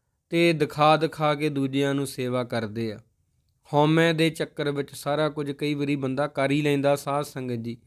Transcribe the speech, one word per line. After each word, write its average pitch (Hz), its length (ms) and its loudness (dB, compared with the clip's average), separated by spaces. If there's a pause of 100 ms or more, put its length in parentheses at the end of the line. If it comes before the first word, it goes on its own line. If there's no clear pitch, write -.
(300)
ਤੇ 170 220 4
ਦਿਖਾ 151 440 4
ਦਿਖਾ 151 380 0
ਕੇ 147 140 -2
ਦੂਜਿਆਂ 139 460 0
ਨੂੰ 139 120 -2
ਸੇਵਾ 127 380 -4
ਕਰਦੇ 113 480 -6
ਆ। 101 60 -14 (760)
ਹਉਮੈ 160 380 6
ਦੇ 160 180 2
ਚੱਕਰ 151 400 -4
ਵਿੱਚ 143 240 -6
ਸਾਰਾ 147 340 -2
ਕੁਝ 147 240 -6
ਕਈ 147 220 -2
ਵਾਰੀ 143 220 -2
ਬੰਦਾ 135 300 -2
ਕਰ 139 240 -2
ਹੀ 147 120 2
ਲੈਂਦਾ, 143 340 2
ਸਾਧ 143 280 -4
ਸੰਗਤ 131 300 -8
ਜੀ। 117 220 -8 (100)